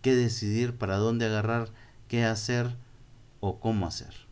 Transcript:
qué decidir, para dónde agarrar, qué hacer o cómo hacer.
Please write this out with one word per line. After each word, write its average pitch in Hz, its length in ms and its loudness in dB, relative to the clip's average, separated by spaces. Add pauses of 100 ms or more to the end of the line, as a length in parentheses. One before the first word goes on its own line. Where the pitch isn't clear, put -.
qué 131 140 6
decidir, 117 600 0
para 95 180 0
dónde 117 300 2
agarrar, 110 480 0 (340)
qué 117 160 0
hacer 120 540 0 (640)
o 98 180 -4
cómo 107 260 0
hacer. - 280 -10 (180)